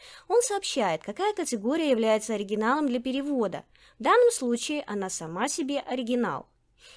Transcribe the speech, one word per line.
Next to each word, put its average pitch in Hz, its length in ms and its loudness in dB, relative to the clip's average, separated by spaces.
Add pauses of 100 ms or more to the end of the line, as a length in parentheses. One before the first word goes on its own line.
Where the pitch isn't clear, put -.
(280)
Он 453 140 4
сообщает, 240 600 0
какая 392 320 -2
категория 294 560 0
является 220 440 2
оригиналом 214 540 0
для 247 120 0
перевода. 254 640 -2 (340)
В - 40 -8
данном 466 300 6
случае 254 540 -2
она 202 220 -4
сама 175 400 -4
себе 277 320 -2
оригинал. 233 640 -2 (500)